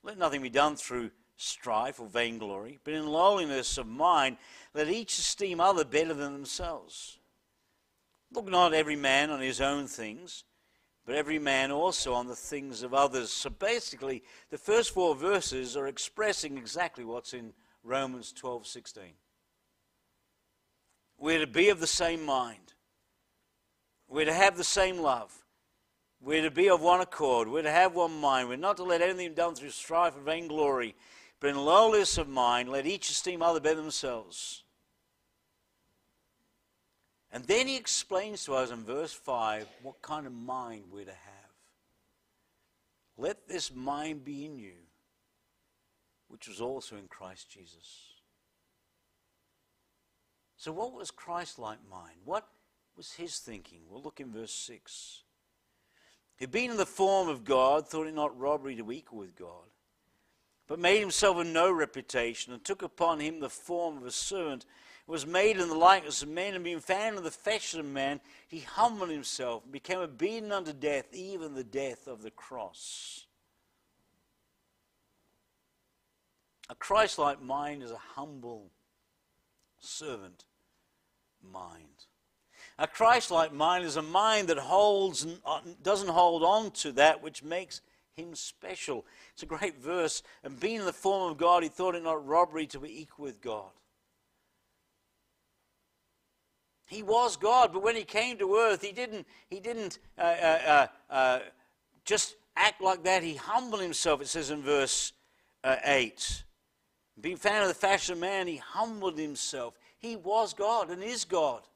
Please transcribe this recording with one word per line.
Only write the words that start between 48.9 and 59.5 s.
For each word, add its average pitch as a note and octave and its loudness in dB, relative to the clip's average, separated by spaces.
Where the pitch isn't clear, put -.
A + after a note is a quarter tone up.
So - -12
what A3+ -6
was G#3+ -14
Christ-like D#3+ -12
mind? F2+ -20
What G3 -6
was - -18
his E3+ -12
thinking? E2+ -18
We'll A2 -18
look D3 -16
in B2+ -14
verse A2 -12
six. - -16
"Who C3 -8
being A#3+ -2
in A3+ -4
the F#3+ 0
form F#3+ 2
of B2+ -6
God, C#3 4
thought D#3+ -6
it D#3 -10
not D3 -2
robbery C3+ -2
to A2+ -10
be A#2+ -8
equal A#2+ -18
with F#2+ -14
God, F2 -20